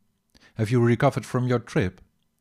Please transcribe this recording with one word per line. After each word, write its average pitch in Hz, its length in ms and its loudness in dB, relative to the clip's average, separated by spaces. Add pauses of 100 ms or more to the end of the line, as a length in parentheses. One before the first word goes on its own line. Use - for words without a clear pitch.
(560)
have 107 140 -4
you 123 120 2
recovered 120 440 2
from 127 220 -4
your 123 120 0
trip? - 400 -4 (420)